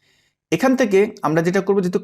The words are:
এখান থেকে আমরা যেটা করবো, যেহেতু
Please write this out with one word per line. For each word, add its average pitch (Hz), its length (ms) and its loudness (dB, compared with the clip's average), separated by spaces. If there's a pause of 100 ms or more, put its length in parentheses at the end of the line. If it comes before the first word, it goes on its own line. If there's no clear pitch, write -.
(560)
এখান 262 160 2 (100)
থেকে 202 180 2 (280)
আমরা 160 200 0
যেটা 190 200 0
করবো, 196 180 0
যেহেতু 180 180 -2